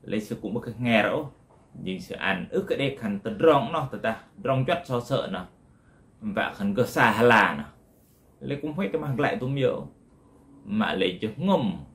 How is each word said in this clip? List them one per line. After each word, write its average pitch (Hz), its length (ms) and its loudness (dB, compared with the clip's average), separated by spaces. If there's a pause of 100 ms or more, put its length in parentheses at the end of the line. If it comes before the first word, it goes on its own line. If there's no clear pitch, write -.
Lê 104 180 -2
sư 107 220 -8
cũng 107 180 -4
có 117 180 -10
nghe 117 240 4
rõ. 107 220 0 (580)
Nhưng 180 180 -6
sư - 140 -12
ăn - 360 -2
ức 190 180 -2
cái 147 100 -2
đây - 220 -2
khăn 101 180 -4
tờ - 120 -6 (100)
rong 151 320 4
nó 151 200 -4
tờ 104 60 -10
ta, 113 180 -2 (280)
rong 131 220 2
chót 170 180 0
so 123 160 -2
sợ - 320 -2
nó. 90 140 -8 (760)
Và 104 360 -2
khăn 101 180 -2
cơ 120 120 2
xa 120 240 4
hà 110 120 4
là 104 360 8
nó. 73 60 -6 (760)
Lê 139 160 -6
cũng 151 180 -8
phải 196 180 -2
cái 156 100 -2
mang 139 180 -2
lại 135 200 0
tôm 135 140 -2
nhiều. 127 320 0 (800)
Mà 101 300 0
lê 92 260 0
chứ 107 160 -2
ngầm. 156 360 2 (220)